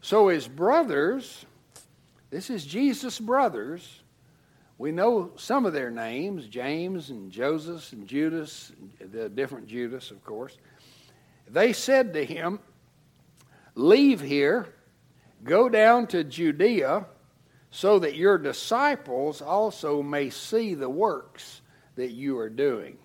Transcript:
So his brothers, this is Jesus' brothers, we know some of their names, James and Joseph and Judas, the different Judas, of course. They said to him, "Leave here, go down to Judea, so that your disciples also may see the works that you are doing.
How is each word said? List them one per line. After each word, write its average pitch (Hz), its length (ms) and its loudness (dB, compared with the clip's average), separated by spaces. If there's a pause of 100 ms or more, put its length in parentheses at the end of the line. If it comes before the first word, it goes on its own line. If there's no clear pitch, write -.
So 202 280 4
his 151 180 0
brothers, 190 960 0 (840)
this 175 200 -10
is 196 140 -6
Jesus' 233 540 -2
brothers, 202 840 -2 (760)
we 143 140 -6
know 190 440 2
some 254 300 0
of 175 60 0
their 131 180 -4
names, 123 560 -6
James 147 640 -6
and 101 200 -14
Joseph 151 640 -6
and 104 140 -16
Judas, 151 640 -6 (400)
the 110 160 -8
different 123 380 -8
Judas, 120 440 -10
of 98 140 -20
course. 113 320 -12 (920)
They 190 240 4
said 247 420 2
to 147 100 -2
him, 165 360 -6 (1120)
"Leave 220 460 6
here, 143 460 0 (760)
go 214 240 4
down 226 400 6
to 170 160 -2
Judea, 160 840 0 (640)
so 202 280 4
that 151 180 -2
your 190 220 4
disciples 151 1000 -2
also 156 640 -2
may 143 280 -4
see 220 440 -4
the 135 160 -6
works 160 720 -4 (360)
that 127 140 -6
you 131 280 -4
are 110 120 -6
doing. 113 540 -2